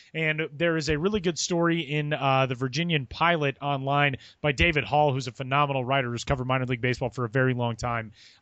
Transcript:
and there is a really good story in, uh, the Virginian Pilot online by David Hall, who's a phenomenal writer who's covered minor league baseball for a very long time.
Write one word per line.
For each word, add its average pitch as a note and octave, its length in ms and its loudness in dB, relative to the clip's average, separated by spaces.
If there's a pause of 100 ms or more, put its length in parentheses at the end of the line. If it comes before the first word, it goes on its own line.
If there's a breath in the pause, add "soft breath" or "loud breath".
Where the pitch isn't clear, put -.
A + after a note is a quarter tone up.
(140 loud breath)
and D#3 400 -2
there E3 240 2
is D3 100 -2
a D3+ 100 0
really G3+ 220 0
good E3 180 -2
story E3+ 420 2
in, D3 340 -2
uh, C3+ 320 2
the B2+ 80 -4
Virginian C3+ 500 -2
Pilot D#3 560 0
online C#3+ 560 0 (240 loud breath)
by D3 120 0
David D3+ 320 2
Hall, C#3+ 280 2
who's B2+ 140 -4
a A#2+ 60 -10
phenomenal C3+ 520 0
writer B2+ 260 0
who's A#2 140 -6
covered B2+ 220 -2
minor C3 180 2
league B2 160 -2
baseball B2 300 -2
for B2 160 -4
a - 20 -6
very C3 240 2
long A#2+ 240 -2
time. A#2+ 220 -4 (440 soft breath)